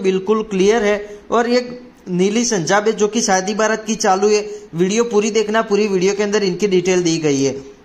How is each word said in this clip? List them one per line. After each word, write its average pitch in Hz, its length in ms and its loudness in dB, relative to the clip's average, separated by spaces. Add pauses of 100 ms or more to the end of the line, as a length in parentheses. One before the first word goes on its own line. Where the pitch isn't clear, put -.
बिल्कुल 190 420 0
clear 208 400 2
है, 208 340 -2 (120)
और 233 200 0
एक 247 300 -2 (280)
नीली 196 360 0
संजाब 202 420 0
है 220 60 2
जो 202 160 0
कि 226 120 -4
शादी 190 340 0
बारात 220 300 -2
की 220 120 -2
चालू 202 320 2
है। 208 120 2 (340)
वीडियो 190 300 2
पूरी 208 260 0
देखना, 214 320 0
पूरी 214 240 0
वीडियो 190 280 0
के 202 80 -2
अंदर 208 220 0
इनकी 180 240 -2
डिटेल 180 340 2
दी 165 160 0
गई 143 240 0
है। 131 120 0 (300)